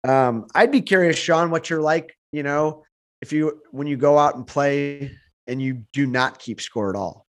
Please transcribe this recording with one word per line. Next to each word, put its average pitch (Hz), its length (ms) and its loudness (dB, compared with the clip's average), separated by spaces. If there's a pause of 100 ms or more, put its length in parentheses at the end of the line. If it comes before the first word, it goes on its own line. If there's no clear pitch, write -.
Um, 127 500 2
I'd 226 160 4
be 277 100 2
curious, 175 360 2
Sean, 170 320 0
what 165 200 -4
you're 160 120 -2
like, 160 340 -2 (160)
you 147 120 -6
know, 151 400 -2 (380)
if - 120 -12
you, 151 280 -2 (100)
when 143 160 -8
you 143 100 -4
go 143 200 4
out 147 180 4
and 123 100 -12
play 143 680 -2 (360)
and 127 140 -6
you 131 220 -6 (100)
do 143 120 0
not 127 340 -2
keep - 220 -12
score 104 280 -4
at 95 60 -2
all 95 300 -8 (120)